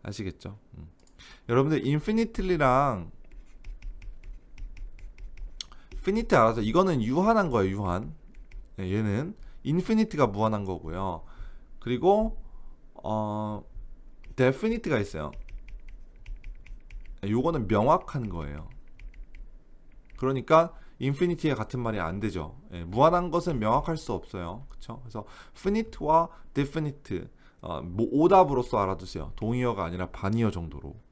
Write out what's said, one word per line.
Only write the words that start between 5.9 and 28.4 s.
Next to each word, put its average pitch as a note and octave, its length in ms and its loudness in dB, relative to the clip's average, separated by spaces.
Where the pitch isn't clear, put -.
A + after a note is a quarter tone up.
피니트 G#3+ 300 2
알아서 A#2 260 6
이거는 D3 420 4
유한한 F3+ 480 4
거예요. G2 220 4
유한. G2+ 420 -2
예, F#2 160 -4
얘는 A2 400 0
인피니트가 F3+ 640 2
무한한 G#2 360 0
거고요. F2 600 -4
그리고 G3 600 2
어, G#2+ 680 -4
데피니트가 C#3+ 640 2
있어요. D2+ 320 -4
예, G2 60 -2
요거는 C3 360 0
명확한 A#2+ 600 2
거예요. D#2 400 -6
그러니까 D#3 560 4
인피니티와 D3 580 2
같은 A2 240 -4
말이 A2 180 -2
안 F2+ 220 -2
되죠. F2+ 360 -4
예, F2 120 -8
무한한 D#3+ 460 4
것은 E3+ 280 0
명확할 C3 380 2
수 - 160 -6
없어요. F#2+ 560 -6
그쵸? - 340 -12
그래서 A2 220 -10
피니트와 E3+ 680 2
데피니트, C#3 720 -2
어, D#2 200 -6
뭐, F#2 300 0
오답으로서 D3 680 6